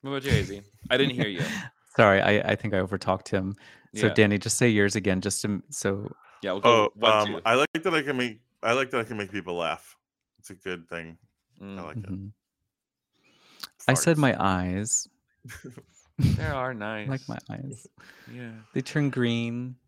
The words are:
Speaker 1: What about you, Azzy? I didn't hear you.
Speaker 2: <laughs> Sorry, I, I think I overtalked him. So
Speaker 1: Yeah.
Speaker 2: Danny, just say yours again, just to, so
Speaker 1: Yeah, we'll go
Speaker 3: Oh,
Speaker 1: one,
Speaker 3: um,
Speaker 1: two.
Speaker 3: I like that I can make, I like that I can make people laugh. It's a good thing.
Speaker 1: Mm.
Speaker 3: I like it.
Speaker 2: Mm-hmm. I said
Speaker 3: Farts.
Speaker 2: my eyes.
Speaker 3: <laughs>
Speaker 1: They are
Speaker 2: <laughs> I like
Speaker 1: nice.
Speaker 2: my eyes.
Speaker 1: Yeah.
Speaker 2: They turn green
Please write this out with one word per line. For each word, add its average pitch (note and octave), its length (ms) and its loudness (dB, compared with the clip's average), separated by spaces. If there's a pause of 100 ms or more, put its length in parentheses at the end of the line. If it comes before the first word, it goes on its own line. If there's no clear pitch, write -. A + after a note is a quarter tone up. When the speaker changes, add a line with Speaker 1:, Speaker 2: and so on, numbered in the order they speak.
Speaker 1:
What C3+ 80 -8
about C3+ 140 -6
you, C#3 80 -2
Azzy? G2+ 300 0 (280)
I B2+ 60 4
didn't C3+ 180 2
hear A#2 140 -2
you. F2+ 140 -4 (260)
Speaker 2:
<laughs> - 280 -12
Sorry, G2+ 240 8
I, G2+ 300 2
I G#2+ 60 2
think G#2 180 -4
I F#2+ 40 2
overtalked F#2+ 500 -2
him. G2 280 -2 (380)
So G#2+ 140 0
Speaker 1:
Yeah. G2 60 0
Speaker 2:
Danny, G#2 240 6
just A2 200 -2
say B2 100 6
yours G2+ 280 4
again, F#2+ 240 0
just G2 220 -4
to, G#2 280 -4
so G2+ 420 -4 (300)
Speaker 1:
Yeah, G2 100 -2
we'll G2 80 -4
go A#2+ 100 4 (140)
Speaker 3:
Oh, - 100 0
Speaker 1:
one, A2 180 4
Speaker 3:
um, G#2+ 160 4
Speaker 1:
two. G#2 160 -6
Speaker 3:
I A2+ 100 4
like D#3 280 0
that F3 120 0
I D#3 80 0
can C3+ 140 -4
make, A#2+ 240 -4 (220)
I A2+ 100 2
like B2+ 180 0
that B2+ 100 -2
I A2 40 -4
can A2+ 120 -10
make G2 160 -8
people F2+ 220 -6
laugh. D#2+ 420 -6 (420)
It's - 120 -20
a G2 40 -16
good F2+ 340 -10
thing. E2 280 -12 (440)
Speaker 1:
Mm. G2 180 -14
Speaker 3:
I F2+ 40 -14
like D#2+ 140 -14
it. G#2+ 140 -12
Speaker 2:
Mm-hmm. F#2+ 160 -10 (1600)
I C3 60 6
said D#3+ 220 2
Speaker 3:
Farts. D3+ 40 0
Speaker 2:
my C3+ 180 4
eyes. F#2 720 -2 (400)
Speaker 3:
<laughs> - 100 -16 (600)
Speaker 1:
They - 280 2
are C3 240 -2
Speaker 2:
<laughs> A2 120 -8
I G#2+ 220 -6
like C3 40 -6
Speaker 1:
nice. C3+ 200 -6
Speaker 2:
my - 100 -8 (120)
eyes. - 360 -10 (460)
Speaker 1:
Yeah. A#2+ 200 -14 (200)
Speaker 2:
They C3 80 -2
turn C#3+ 300 0
green A#2+ 640 -2 (120)